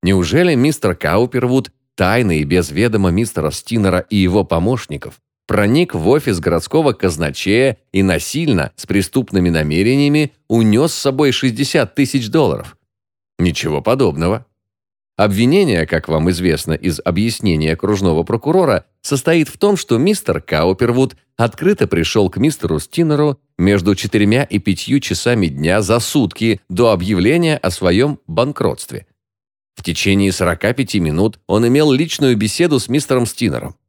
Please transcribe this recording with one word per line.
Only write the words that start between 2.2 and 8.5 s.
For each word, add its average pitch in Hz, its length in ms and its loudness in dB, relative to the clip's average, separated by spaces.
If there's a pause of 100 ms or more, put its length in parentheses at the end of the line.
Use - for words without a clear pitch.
и 76 60 0
без 82 260 0
ведома 101 400 0
мистера 87 400 -2
Стинера 95 500 -2
и - 160 -4
его 95 280 2
помощников 85 680 -4 (320)
проник 131 480 0
в 80 140 -2
офис 123 320 2
городского 113 520 0
казначея 95 880 -2 (120)
и 98 120 0
насильно, 95 760 -2